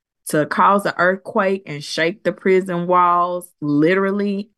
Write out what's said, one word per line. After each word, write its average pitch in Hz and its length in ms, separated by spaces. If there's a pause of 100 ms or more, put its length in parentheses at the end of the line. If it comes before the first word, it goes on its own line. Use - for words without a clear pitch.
(280)
to 151 180
cause 190 400
an 160 120
earthquake 190 680
and 147 180
shake 165 400
the 175 80
prison 185 540
walls, 180 760
literally, 196 960